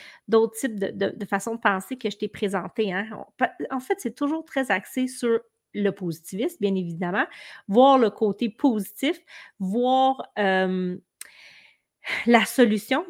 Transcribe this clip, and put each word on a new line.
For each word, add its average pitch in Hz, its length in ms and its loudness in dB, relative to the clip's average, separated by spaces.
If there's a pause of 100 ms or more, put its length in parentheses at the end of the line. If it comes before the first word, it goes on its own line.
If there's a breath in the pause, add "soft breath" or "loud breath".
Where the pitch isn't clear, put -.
(280 loud breath)
d'autres 226 300 2
types 220 220 -6
de, 190 120 -2
de, 196 220 -4
de 208 120 -10
façons 226 300 -4
de 233 40 -16
penser 202 380 0
que 220 100 -6
je 202 80 -6
t'ai 208 120 -4
présentées, 196 640 -2
hein. 190 220 -4
On, - 140 -12 (100)
pa-, - 160 0 (180)
en 269 100 -4
fait, 381 180 -2
c'est 240 160 -6
toujours 311 320 -2
très 262 240 -4
axé 226 380 -2
sur 233 320 0 (380)
le 202 120 2
positivisme, 190 680 -6
bien 196 160 0
évidemment, 180 520 -2 (420 loud breath)
voir 262 300 8
le 226 100 4
côté 214 400 0
positif, 262 720 0 (400 loud breath)
voir, 254 640 2 (160)
euh, 185 580 0 (1300 loud breath)
la 226 220 6
solution. 247 640 2